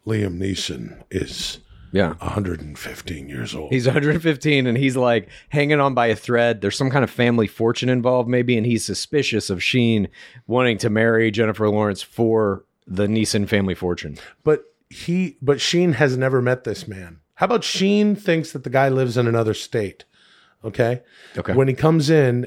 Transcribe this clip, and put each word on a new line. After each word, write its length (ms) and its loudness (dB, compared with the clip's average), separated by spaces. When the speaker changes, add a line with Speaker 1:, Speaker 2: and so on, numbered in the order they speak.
Speaker 1:
Liam 320 -2
Neeson 720 -6
is 480 -6
Speaker 2:
Yeah. 300 2
Speaker 1:
a 80 -6
hundred 320 -4
and 160 -14
fifteen 500 -12
years 260 -10
old. 160 -10
Speaker 2:
He's 160 0
a 60 4
hundred 300 0
fifteen, 440 0
and 120 2
he's, 180 0
like, 320 2
hanging 280 2
on 140 2
by 140 2
a 100 2
thread. 460 0
There's 160 -2
some 100 0
kind 160 2
of 60 0
family 360 2
fortune 440 -2
involved, 400 0
maybe, 260 2
and 80 0
he's 180 0
suspicious 680 -2
of 120 -4
Sheen 460 2
wanting 320 0
to 100 -2
marry 420 2
Jennifer 380 0
Lawrence 320 0
for 640 0
the 220 -2
Neeson 380 0
family 280 0
fortune. 420 -6
Speaker 1:
But 220 0
he, 540 -4
but 180 2
Sheen 320 2
has 240 2
never 240 2
met 240 0
this 240 -8
man. 300 -16
How 100 0
about 180 0
Sheen 520 2
thinks 360 -2
that 120 -10
the 60 -10
guy 200 4
lives 260 0
in 100 2
another 280 2
state? 500 -6
Okay. 360 0
Speaker 2:
Okay. 160 -2
Speaker 1:
When 140 4
he 60 0
comes 360 2
in 360 4